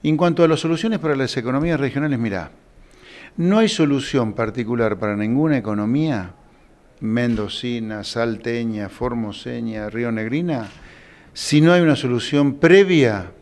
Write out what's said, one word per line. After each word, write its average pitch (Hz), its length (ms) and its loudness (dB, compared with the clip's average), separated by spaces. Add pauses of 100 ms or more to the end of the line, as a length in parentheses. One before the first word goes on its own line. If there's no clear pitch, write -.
En 151 140 2
cuanto 175 280 2
a 165 40 4
las 160 120 2
soluciones 165 400 -2
para 151 160 0
las 131 200 -2
economías 139 440 -2
regionales, 139 400 -2
mirá, 98 300 -4 (880)
no 185 220 2
hay 220 100 4
solución 139 640 0
particular 113 640 -2
para 104 200 -2
ninguna 131 420 0
economía, 107 760 -2 (680)
mendocina, 110 1040 -4
salteña, 117 840 -4
formoseña, 113 1040 -8
rionegrina, 117 760 -4 (640)
si - 280 2
no 165 120 6
hay 180 80 6
una 156 160 4
solución 135 580 0
previa 160 880 4